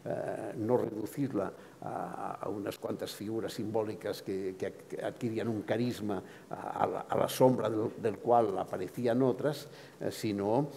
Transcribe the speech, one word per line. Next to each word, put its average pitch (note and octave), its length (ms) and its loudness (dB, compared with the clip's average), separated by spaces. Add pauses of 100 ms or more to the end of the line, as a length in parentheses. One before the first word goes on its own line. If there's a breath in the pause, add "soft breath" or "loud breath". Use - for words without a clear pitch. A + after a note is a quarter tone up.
eh, - 540 -4
no A2+ 180 4
reducirla G#2+ 760 -2 (280 loud breath)
a, - 600 -6
a - 60 -4
unas G#2 300 -4
cuantas G#2+ 360 -6
figuras G#2+ 400 -4
simbólicas G#2 680 -2
que, F#2+ 360 -4
que G2+ 80 -2
ad-, F#2 60 -4 (160)
que - 140 -6
adquirían A2 460 -2
un G#2+ 140 -2
carisma G#2+ 600 0 (280 loud breath)
a, - 340 -2
a - 20 4
la, F#2+ 140 -2
a - 160 -2
la G2+ 120 6
sombra B2+ 420 6
del, A2+ 200 0 (100)
del G2+ 180 0
cual A#2 400 6
aparecían A2+ 640 2
otras, C3 460 2 (320 loud breath)
eh, - 100 0
sino, G#2+ 680 2